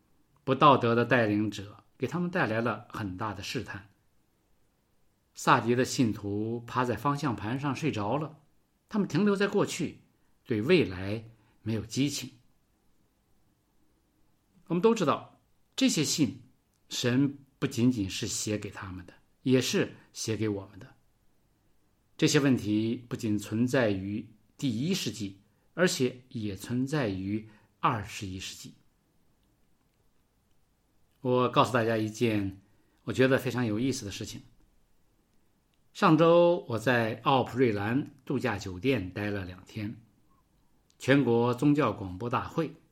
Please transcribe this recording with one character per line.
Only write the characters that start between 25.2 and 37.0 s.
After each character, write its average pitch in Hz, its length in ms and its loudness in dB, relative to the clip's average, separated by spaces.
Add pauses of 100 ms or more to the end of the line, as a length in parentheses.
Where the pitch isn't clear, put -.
而 175 140 2
且 127 420 -2
也 104 260 -6
存 123 320 -6
在 135 220 -2
于 98 380 -6 (320)
二 123 240 -2
十 - 220 -12
一 95 140 -10
世 - 160 -12
纪。 - 180 -18 (2500)
我 127 280 2
告 131 140 4
诉 113 100 -4
大 120 100 4
家 113 140 0
一 110 120 -2
件 104 520 -2 (420)
我 117 100 -6
觉 123 140 4
得 131 100 4
非 123 140 -2
常 120 140 -2
有 107 140 -2
意 131 120 -2
思 117 140 -6
的 98 60 -8
事 107 140 -10
情。 - 160 -14 (1500)
上 165 240 6
周 170 500 6
我 117 120 -2
在 117 440 2